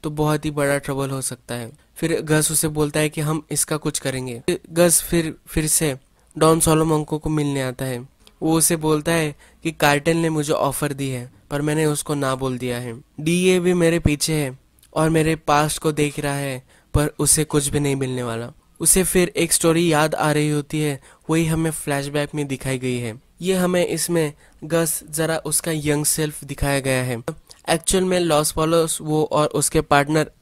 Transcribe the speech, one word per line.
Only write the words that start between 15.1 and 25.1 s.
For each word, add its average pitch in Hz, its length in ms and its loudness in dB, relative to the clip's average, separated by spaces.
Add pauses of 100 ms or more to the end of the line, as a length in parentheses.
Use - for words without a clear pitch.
पास्ट 151 440 0
को 156 120 0
देख 147 280 -2
रहा 143 160 -4
है 139 460 -8 (120)
पर 147 140 4 (120)
उसे 147 240 4
कुछ 147 240 0
भी 147 120 0
नहीं 143 160 0
मिलने 127 280 -4
वाला। 120 280 -6 (280)
उसे 180 240 4
फिर 180 240 2
एक - 260 0
स्टोरी 165 400 2
याद 156 220 2
आ 151 160 0
रही 151 180 2
होती 147 300 -2
है, 147 220 -2 (280)
वही 160 160 2
हमें 160 260 0
फ्लैशबैक 143 640 -4
में 147 120 -2
दिखाई 131 320 -4
गई 127 180 -2
है। 120 240 -8 (200)
ये 180 120 0
हमें 180 340 2
इसमें 160 460 -2 (300)
गस 165 460 -2
जरा 156 280 -2